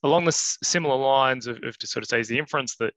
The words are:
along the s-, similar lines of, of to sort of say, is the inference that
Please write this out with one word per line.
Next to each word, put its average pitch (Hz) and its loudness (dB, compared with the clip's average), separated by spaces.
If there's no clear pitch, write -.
along 165 4
the 170 4
s-, - -2
similar 151 0
lines 131 2
of, 117 -8
of 117 -8
to - -12
sort - -6
of 110 -10
say, 117 0
is 110 -4
the 117 -2
inference 143 -4
that - -4